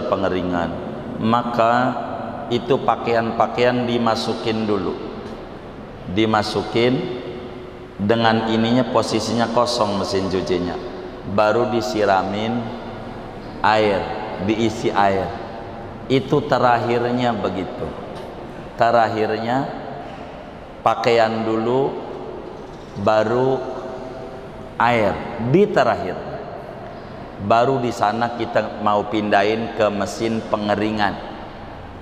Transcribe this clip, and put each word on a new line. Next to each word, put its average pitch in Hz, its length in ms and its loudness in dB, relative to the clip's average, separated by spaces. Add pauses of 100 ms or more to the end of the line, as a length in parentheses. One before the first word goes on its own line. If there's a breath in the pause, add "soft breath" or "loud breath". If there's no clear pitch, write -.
pengeringan, 90 640 0 (480)
maka 117 540 2 (720)
itu 123 340 2
pakaian-pakaian 117 1000 2
dimasukin 113 800 0
dulu. 95 320 0 (1120)
Dimasukin 110 960 2 (960)
dengan 113 480 4
ininya, 117 480 4
posisinya 113 560 2
kosong 104 480 2
mesin 95 320 0
cucinya. 87 480 0 (560)
Baru 107 320 4
disiramin 107 960 0 (960)
air, 104 400 4 (480)
diisi 110 460 0
air. 95 340 2 (800)
Itu 139 400 2
terakhirnya 120 880 2
begitu. 95 540 -4 (920)
Terakhirnya 113 880 2 (1120)
pakaian 113 640 4
dulu, 117 480 2 (1120)
baru 113 560 4 (1200)
air. 110 320 4 (400)
Di 190 160 6
terakhir. 101 480 2 (1300)
Baru 123 400 4
di 120 80 0
sana 117 480 0
kita 107 400 0
mau 104 320 2
pindahin 107 640 2
ke 104 160 4
mesin 113 560 -2
pengeringan. 104 720 0 (840)